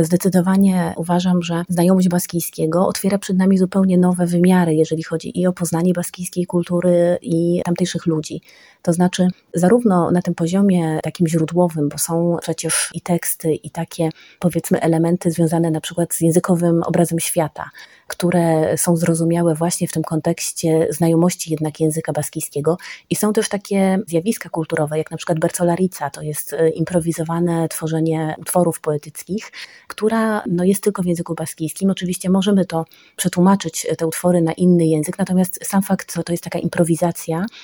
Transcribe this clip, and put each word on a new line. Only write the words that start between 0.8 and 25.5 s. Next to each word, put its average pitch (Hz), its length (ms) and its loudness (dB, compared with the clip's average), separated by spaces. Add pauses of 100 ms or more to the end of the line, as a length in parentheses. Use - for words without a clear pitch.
uważam, 175 460 0
że 170 260 -2
znajomość 180 400 4
baskijskiego 170 760 -2
otwiera 196 320 0
przed 196 180 -2
nami 190 220 4
zupełnie 185 400 2
nowe 180 280 2
wymiary, 175 480 4
jeżeli 160 280 0
chodzi 165 380 -6
i 180 60 2
o 180 60 2
poznanie 175 400 0
baskijskiej 175 540 -4
kultury 175 760 2
i 170 420 0
tamtejszych 175 420 -2
ludzi. 156 340 -2 (420)
To 175 100 0
znaczy 180 360 2 (260)
zarówno 185 560 4
na 180 120 2
tym 175 120 -2
poziomie 170 680 2
takim 160 240 0
źródłowym, 160 640 0
bo 151 100 -8
są 170 440 0
przecież - 520 -4
i 170 60 -8
teksty, - 540 -2
i - 160 -8
takie, 165 400 -4 (280)
powiedzmy, 170 420 0
elementy 165 500 2
związane 165 400 2
na 156 100 -2
przykład - 340 -4
z - 60 -6
językowym 170 640 2
obrazem 170 380 0
świata, - 500 -4 (380)
które 170 680 2
są 175 180 2
zrozumiałe 165 580 2
właśnie 170 340 -2
w - 40 -8
tym 160 100 -4
kontekście 160 880 -2
znajomości 165 600 0
jednak 156 300 -4
języka 160 320 -2
baskijskiego. 151 680 -4 (320)
I 170 60 0
są 214 160 0
też 214 160 0
takie 190 580 0
zjawiska 170 420 -2
kulturowe, 156 500 -4
jak 156 120 -6
na 165 60 -10
przykład 160 220 -4
bercolarica, 170 720 -2